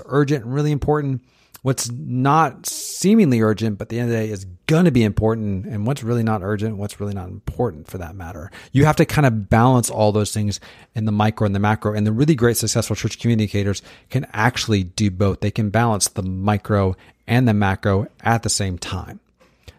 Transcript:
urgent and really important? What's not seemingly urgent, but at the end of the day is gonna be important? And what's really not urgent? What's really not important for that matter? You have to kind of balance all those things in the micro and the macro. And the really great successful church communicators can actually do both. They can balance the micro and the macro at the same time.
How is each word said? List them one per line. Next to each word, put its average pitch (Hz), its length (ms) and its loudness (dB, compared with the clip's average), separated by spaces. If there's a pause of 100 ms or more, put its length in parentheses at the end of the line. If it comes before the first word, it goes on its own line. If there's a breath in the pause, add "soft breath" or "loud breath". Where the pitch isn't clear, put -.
urgent 143 400 0
and 123 80 -8
really 147 180 0
important? 143 520 -2 (400 soft breath)
What's 131 260 -2
not 131 800 0
seemingly 170 720 2
urgent, 107 380 0
but 113 60 -12
at - 40 -14
the 117 100 -6
end 120 120 -2
of 113 40 -2
the 110 120 -4
day - 40 -8
is 98 140 -10 (220)
gonna 165 240 4
be 120 100 4
important? 104 640 0
And 107 220 -6
what's 139 160 -4
really 117 180 -2
not 110 220 -2
urgent? 104 340 -4
What's 101 220 -8
really 101 160 -6
not 92 120 -10
important 95 600 -8
for 110 100 -12
that 87 180 -14
matter? 82 360 -14 (200 loud breath)
You 139 140 6
have 151 120 4
to 156 80 6
kind 147 200 2
of 110 240 0
balance 120 400 4
all 107 220 2
those 104 200 0
things 104 280 -2 (340 loud breath)
in 110 120 -4
the 107 60 0
micro 107 360 2
and 98 80 0
the 101 40 0
macro. 107 360 0
And 107 100 0
the 107 60 2
really 147 240 2
great 117 220 2
successful 110 380 -2
church - 220 -4
communicators 104 640 0 (300 loud breath)
can - 220 -2
actually 107 500 0
do 101 260 -2
both. 95 300 -2
They 104 100 -2
can 104 220 -2
balance 110 360 0
the - 140 -8
micro 95 760 0 (300 soft breath)
and 123 220 2
the 107 80 4
macro 101 500 0 (160)
at 113 220 0
the 107 60 -4
same 95 280 -2
time. - 420 -10 (600 soft breath)